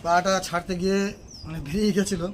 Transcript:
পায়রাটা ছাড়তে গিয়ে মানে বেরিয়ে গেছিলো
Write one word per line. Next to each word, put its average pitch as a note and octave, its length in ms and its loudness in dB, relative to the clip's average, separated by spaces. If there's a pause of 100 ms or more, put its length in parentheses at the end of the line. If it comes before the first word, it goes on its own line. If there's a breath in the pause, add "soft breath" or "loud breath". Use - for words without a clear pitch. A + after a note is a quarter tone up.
পায়রাটা F3 280 4 (160)
ছাড়তে F3 340 -4
গিয়ে F#3+ 180 2 (460)
মানে D#3+ 200 -8
বেরিয়ে G3+ 320 2
গেছিলো F#3+ 360 0